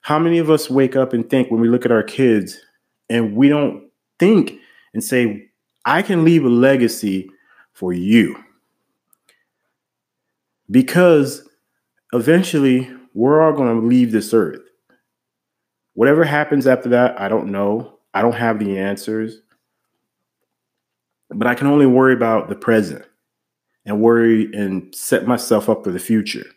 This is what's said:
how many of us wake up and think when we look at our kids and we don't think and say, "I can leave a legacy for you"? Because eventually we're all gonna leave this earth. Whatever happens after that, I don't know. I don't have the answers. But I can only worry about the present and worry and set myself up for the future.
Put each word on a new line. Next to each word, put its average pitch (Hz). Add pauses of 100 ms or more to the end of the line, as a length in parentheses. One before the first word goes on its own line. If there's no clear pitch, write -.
how 151
many 170
of 156
us 151
wake 131
up 131
and 117
think 127
when 113
we 117
look 120
at 120
our 110
kids 113 (500)
and 113
we 135
don't 147 (300)
think 196 (400)
and 113
say, 117 (340)
"I 165
can 180
leave 160
a 123
legacy 120 (440)
for 92
you"? 92 (2250)
Because 143 (680)
eventually 135 (260)
we're 139
all 156
gonna 120
leave 120
this 107
earth. 95 (1300)
Whatever 143
happens 147
after 127
that, 123
I 98
don't 101
know. 101 (160)
I 101
don't 117
have 113
the 98
answers. 110 (1900)
But 113
I 123
can 139
only 143
worry 131
about 113
the 101
present 104 (800)
and 104
worry 113
and 95
set 98
myself 113
up 110
for 95
the 90
future. - (100)